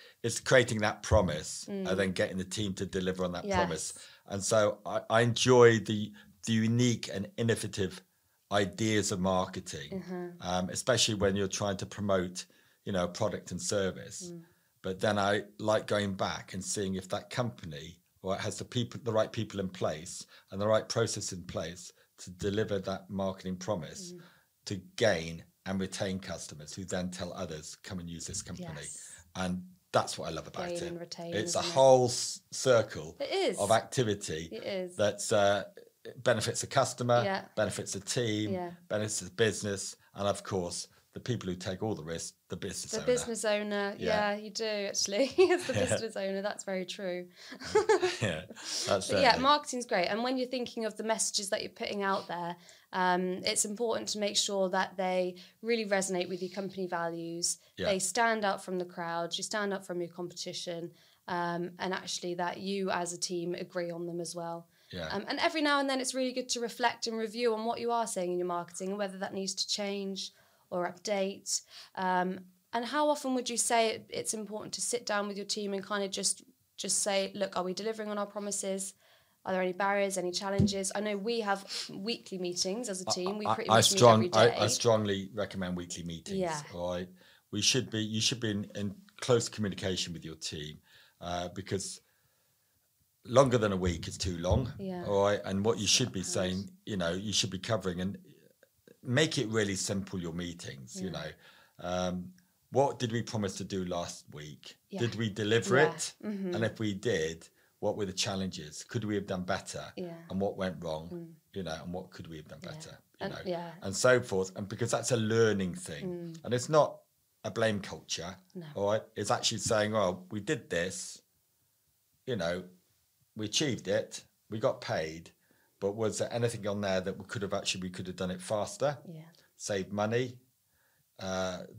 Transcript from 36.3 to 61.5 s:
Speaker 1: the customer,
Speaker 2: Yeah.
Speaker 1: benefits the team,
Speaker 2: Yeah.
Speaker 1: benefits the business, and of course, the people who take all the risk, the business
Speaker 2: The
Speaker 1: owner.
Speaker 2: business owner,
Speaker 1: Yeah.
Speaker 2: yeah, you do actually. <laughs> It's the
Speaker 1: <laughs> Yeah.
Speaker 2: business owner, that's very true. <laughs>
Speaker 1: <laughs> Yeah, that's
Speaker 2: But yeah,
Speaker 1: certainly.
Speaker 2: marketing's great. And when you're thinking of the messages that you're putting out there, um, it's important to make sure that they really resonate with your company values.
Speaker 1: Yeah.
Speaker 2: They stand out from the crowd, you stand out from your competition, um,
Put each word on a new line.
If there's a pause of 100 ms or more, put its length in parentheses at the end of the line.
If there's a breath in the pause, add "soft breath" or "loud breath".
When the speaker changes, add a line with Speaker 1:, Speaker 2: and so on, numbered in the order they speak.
Speaker 1:
the
customer,
Speaker 2:
Yeah. (120)
Speaker 1:
benefits
the
team,
Speaker 2:
Yeah. (160)
Speaker 1:
benefits
the
business, (180 soft breath)
and
of
course, (280 soft breath)
the
people
who
take
all
the
risk, (140)
the
business
Speaker 2:
The
Speaker 1:
owner.
Speaker 2:
business
owner,
Speaker 1:
Yeah.
Speaker 2:
yeah,
you
do
actually.
<laughs>
It's
the
Speaker 1:
<laughs>
Yeah.
Speaker 2:
business
owner,
that's
very
true. (240 loud breath)
<laughs> (160)
Speaker 1:
<laughs>
Yeah,
that's
Speaker 2:
But
yeah,
Speaker 1:
certainly.
Speaker 2:
marketing's
great.
And
when
you're
thinking
of
the
messages
that
you're
putting
out
there, (360 loud breath)
um, (220)
it's
important
to
make
sure
that
they (260 loud breath)
really
resonate
with
your
company
values. (200 soft breath)
Speaker 1:
Yeah.
Speaker 2:
They
stand
out
from
the
crowd,
you
stand
out
from
your
competition, (360 soft breath)
um,